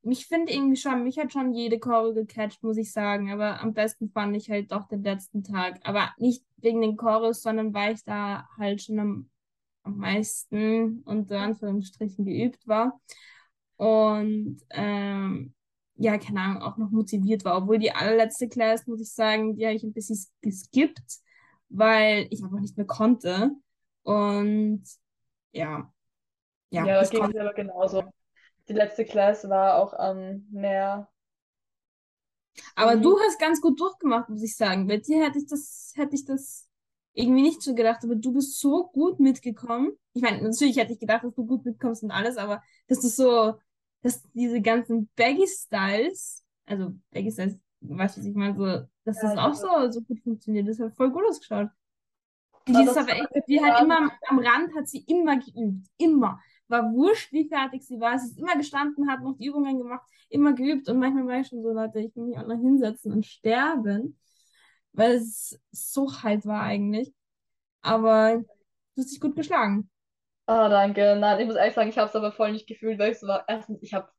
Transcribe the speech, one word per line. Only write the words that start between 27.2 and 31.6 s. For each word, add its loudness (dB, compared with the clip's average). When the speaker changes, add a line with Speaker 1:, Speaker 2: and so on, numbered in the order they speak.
Speaker 2:
mir -4
aber -4
genauso. -2
Die -6
letzte 2
Class 2
war 4
auch, 2
ähm, -6
mehr -4